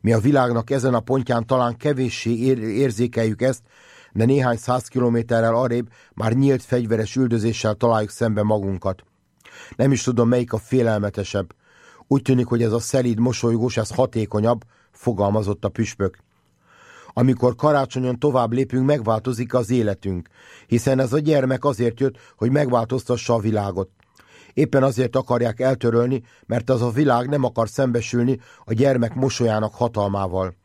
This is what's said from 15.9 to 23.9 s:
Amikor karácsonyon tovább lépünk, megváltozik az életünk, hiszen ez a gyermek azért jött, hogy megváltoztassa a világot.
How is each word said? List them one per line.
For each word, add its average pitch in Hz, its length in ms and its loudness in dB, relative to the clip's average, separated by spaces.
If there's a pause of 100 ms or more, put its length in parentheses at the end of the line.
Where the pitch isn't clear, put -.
Amikor 123 420 2
karácsonyon 131 640 0
tovább 127 320 0
lépünk, 131 340 -2
megváltozik 117 680 -2
az 120 160 0
életünk, 98 580 -2 (400)
hiszen 131 320 2
ez 127 140 0
a 151 60 2
gyermek 135 460 0
azért 120 340 -2
jött, 135 180 -2 (180)
hogy 117 160 0
megváltoztassa 120 840 0
a 113 60 2
világot. 101 500 -2 (640)